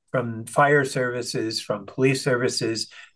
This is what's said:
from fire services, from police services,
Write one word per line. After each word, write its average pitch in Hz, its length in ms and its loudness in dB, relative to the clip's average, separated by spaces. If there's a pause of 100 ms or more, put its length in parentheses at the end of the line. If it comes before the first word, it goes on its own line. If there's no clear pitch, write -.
(120)
from 117 340 -2
fire 143 380 4
services, 123 800 -4
from - 240 -6
police 131 360 2
services, 120 680 -2 (260)